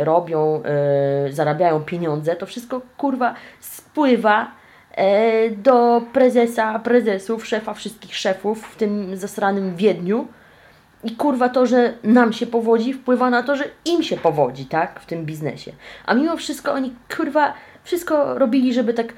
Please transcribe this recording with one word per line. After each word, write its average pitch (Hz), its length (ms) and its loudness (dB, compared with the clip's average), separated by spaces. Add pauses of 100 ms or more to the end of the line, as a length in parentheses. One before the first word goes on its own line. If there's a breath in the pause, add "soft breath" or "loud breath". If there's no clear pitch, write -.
robią, 156 600 0
e, 139 680 0
zarabiają 156 520 0
pieniądze, 165 520 -4
to 190 100 -10
wszystko, 247 340 -10 (160)
kurwa, 254 380 -2 (260 loud breath)
spływa, 226 880 0 (400 loud breath)
e, 220 600 2
do 240 520 4 (100)
prezesa, 233 680 2
prezesów, 220 680 0
szefa 220 280 -4
wszystkich - 420 -14
szefów 208 500 -4
w - 100 -20
tym 208 400 -2
zasranym 196 600 -2
Wiedniu. 185 500 0 (760 loud breath)
I, 226 120 -8
kurwa, 254 320 2
to, 254 180 2
że 240 280 2 (100)
nam 220 280 6
się 240 140 -6
powodzi, 233 480 0
wpływa 254 360 2
na 247 120 2
to, 277 140 0
że 277 80 -2 (200)
im 330 180 0
się - 140 -4
powodzi, 139 500 0
tak? 165 340 -4
W - 60 -20
tym 165 180 -8
biznesie. 156 480 -8 (340 loud breath)
A 196 80 2
mimo 311 220 0
wszystko 285 360 -6
oni, 262 220 -4 (220)
kurwa, 302 380 0 (300 loud breath)
wszystko 294 540 -2
robili, 254 360 2
żeby 233 200 0
tak 226 240 -4